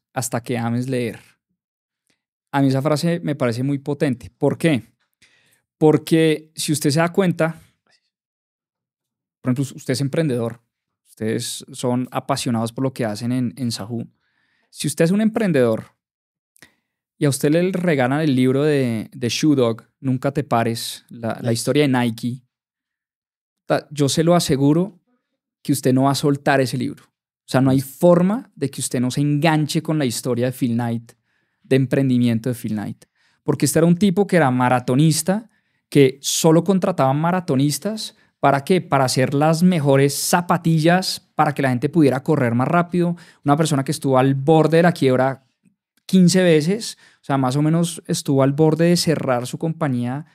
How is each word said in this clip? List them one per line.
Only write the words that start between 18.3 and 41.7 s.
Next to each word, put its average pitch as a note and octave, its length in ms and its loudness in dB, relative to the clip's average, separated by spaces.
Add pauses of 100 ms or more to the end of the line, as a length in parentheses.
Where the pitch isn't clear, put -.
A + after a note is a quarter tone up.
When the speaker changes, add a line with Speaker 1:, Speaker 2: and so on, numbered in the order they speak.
Speaker 1:
libro B2+ 280 2
de, B2+ 500 -2
de B2 160 -6
Shoe D3+ 260 0
Dog, A#2 280 0 (160)
Nunca C3 320 -4
te C#3 120 -4
pares, A#2 640 -4
la, A#2 200 -8
la - 200 -6
Speaker 2:
Nice. A#2 40 2
Speaker 1:
historia C#3 340 0
de - 20 -
Nike, B2 540 -4 (1200)
ta-, - 260 -4
yo C#3+ 160 0
se D#3 160 0
lo E3+ 120 4
aseguro D#3+ 640 0 (640)
que - 80 -4
usted C3 220 0
no C3 100 2
va C#3 80 2
a C3+ 40 0
soltar C#3 460 0
ese B2+ 160 -2
libro. - 280 -8
O - 420 -20
sea, C3 120 2
no C3 120 4
hay C3+ 100 2
forma F3 720 2
de C#3 140 -6
que - 120 -10
usted - 180 -4
no B2+ 100 -2
se C#3+ 120 -4
enganche D3+ 600 0
con D#3 160 -4
la D3 80 0
historia A#2+ 400 -2
de C3 60 -2
Phil B2 220 -4
Knight, A#2 400 -4 (500)
de C3 120 0
emprendimiento B2+ 760 0
de A#2+ 60 -4
Phil A2 180 -8
Knight. G#2 320 -10 (360)
Porque C#3+ 240 -2
este C#3+ 140 0
era E3 80 4
un F3 100 4
tipo G3+ 300 0
que F#3 80 -2
era D3 160 4
maratonista, B2+ 1000 0 (400)
que C3+ 320 4
solo E3+ 420 2
contrataban F3+ 560 0
maratonistas. E3+ 960 -2 (240)
¿Para C#3 240 2
qué? F#3 180 2
Para C3+ 240 0
hacer C3 280 0
las D#3 300 2
mejores C#3+ 520 2
zapatillas, F3 1200 0
para D3+ 180 2
que D3 80 -4
la C3+ 80 2
gente B2+ 200 -2